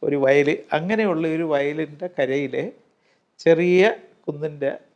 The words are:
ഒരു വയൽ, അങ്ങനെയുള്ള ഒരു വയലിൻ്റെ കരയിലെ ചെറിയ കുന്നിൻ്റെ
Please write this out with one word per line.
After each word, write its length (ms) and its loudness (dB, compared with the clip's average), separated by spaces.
ഒരു 220 -2
വയൽ, 260 4
അങ്ങനെയുള്ള 560 -2
ഒരു 260 -4
വയലിൻ്റെ 540 -4
കരയിലെ 480 -2
ചെറിയ 480 4
കുന്നിൻ്റെ 480 -6